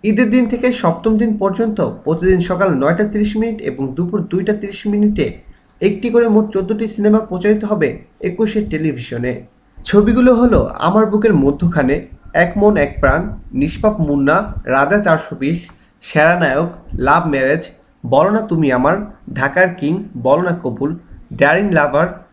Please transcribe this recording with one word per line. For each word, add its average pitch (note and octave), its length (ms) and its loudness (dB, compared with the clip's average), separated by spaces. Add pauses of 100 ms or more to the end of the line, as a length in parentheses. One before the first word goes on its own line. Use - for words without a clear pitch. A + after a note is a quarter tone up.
ঈদের A3 260 2
দিন B3 160 4
থেকে A#3+ 260 -2
সপ্তম F#3 440 0
দিন A3 220 0
পর্যন্ত G#3 400 -2 (240)
প্রতিদিন E3+ 380 2
সকাল F3 340 0
নয়টা E3 300 0
তিরিশ G#3 320 -2
মিনিট A3 240 -2
এবং B2+ 220 -6 (100)
দুপুর F3 260 -4 (100)
দুইটা G3+ 260 -2
তিরিশ G3+ 320 -10
মিনিটে G#3 400 0 (540)
একটি G#3 300 0
করে A#3 180 4
মোট G#3+ 220 4
চোদ্দটি G#3 380 -2
সিনেমা G#3 320 2
প্রচারিত G#3 440 -2
হবে F3+ 240 0 (320)
একুশে G#3 480 -2
টেলিভিশনে। B2+ 640 -4 (460)
ছবিগুলো A#3 560 4
হলো A3+ 260 4 (180)
আমার G#3 280 2
বুকের G#3 280 2
মধ্যখানে, C#3 600 2 (400)
এক E3+ 220 2
মন G#3 200 4
এক C#3+ 220 0
প্রাণ, C#3+ 220 2 (320)
নিষ্পাপ E3 480 0
মুন্না, C#3+ 360 2 (300)
রাজা C#3+ 360 2
চারশো D#3+ 340 0
বিশ, D3+ 220 -2 (460)
সেরা D#3 320 2
নায়ক, E3 340 0 (280)
লাভ D3 280 2
ম্যারেজ, C#3 380 0 (400)
বলো C#3+ 260 2
না A3 120 0
তুমি D#3+ 300 0
আমার, C#3 240 2 (360)
ঢাকার C#3 440 0
কিং, D3 160 -2 (240)
বলো C3 260 2
না F3 180 -2
কবুল, C3 300 -4 (420)
ডেয়ারিং D3+ 400 2
লাভার D3 360 2 (240)